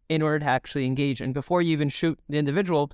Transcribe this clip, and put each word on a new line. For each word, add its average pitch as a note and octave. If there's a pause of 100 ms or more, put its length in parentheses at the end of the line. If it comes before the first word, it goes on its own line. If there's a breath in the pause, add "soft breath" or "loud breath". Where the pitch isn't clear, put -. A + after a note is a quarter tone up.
in D#3+
order D3+
to D3
actually C3
engage. C3+
And C3
before D#3+
you E3+
even D3
shoot E3
the D3
individual, D3+